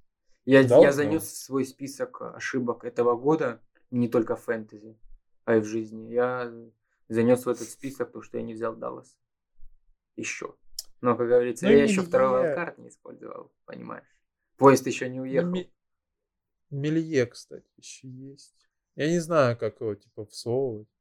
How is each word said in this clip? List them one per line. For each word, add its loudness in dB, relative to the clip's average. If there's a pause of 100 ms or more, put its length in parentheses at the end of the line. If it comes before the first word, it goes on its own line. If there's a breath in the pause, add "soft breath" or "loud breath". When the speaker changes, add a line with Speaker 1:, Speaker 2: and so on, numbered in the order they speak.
(440)
Speaker 1:
я, 8
я 6
Speaker 2:
Даллас, 8
да. 2
Speaker 1:
занес -2
в -14
свой -6
список -12
ошибок -6
этого 0
года, -2 (300)
не 0
только 0
в -14
фэнтези, -10 (480)
а 4
и 6
в 2
жизни. -8
Я -2 (560)
занес 4
в -2
этот -2
список -10
то, -16
что -12
я -6
не -10
взял -6
Даллас. -14 (960)
Еще. -10 (460)
Но, 0
как -2
говорится, 0
Speaker 2:
Ну, 6
Speaker 1:
я 8
Speaker 2:
и 4
Speaker 1:
еще 2
второй 2
Speaker 2:
Мелье. 2
Speaker 1:
вайлдкарт -4
не -20
использовал, -20 (140)
понимаешь? -16 (500)
Поезд 8
еще -6
не -10
Speaker 2:
Ну, -8
Speaker 1:
уехал. -2
Speaker 2:
Ме-, -8 (1000)
Мелье, 0
кстати, -16
еще -20
есть. -20 (380)
Я -2
не 2
знаю, 2
как -6
его, -4
типа, -16
всовывать. -6 (120)